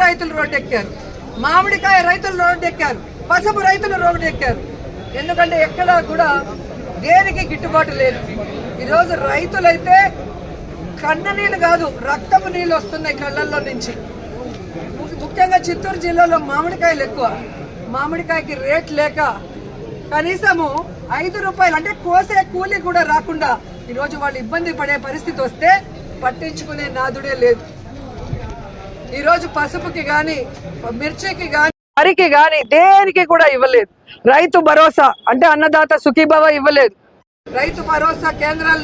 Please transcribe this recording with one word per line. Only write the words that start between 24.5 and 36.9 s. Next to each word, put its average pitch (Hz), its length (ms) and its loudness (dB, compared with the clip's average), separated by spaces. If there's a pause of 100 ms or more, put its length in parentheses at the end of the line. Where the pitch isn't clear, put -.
పడే 285 160 -2 (100)
పరిస్థితి 302 400 -8
వస్తే 302 240 -2 (540)
పట్టించుకునే 302 640 -8 (120)
నాదుడే 269 360 -6 (100)
లేదు. 240 180 4 (1600)
ఈరోజు 339 260 2 (100)
పసుపుకి 320 540 -4
గాని, 302 280 0 (600)
మిర్చికి 339 560 -6
గాని, 302 180 4 (260)
వరికి 359 360 6
గాని, 311 240 6 (160)
దేనికి 381 560 8
కూడా 330 140 6 (100)
ఇవ్వలేదు. 254 340 4 (440)
రైతు 339 240 4 (120)
భరోసా 302 380 6 (240)
అంటే 262 220 4
అన్నదాత 311 500 4
సుఖీభవ 311 420 6 (140)
ఇవ్వలేదు. 277 340 4 (680)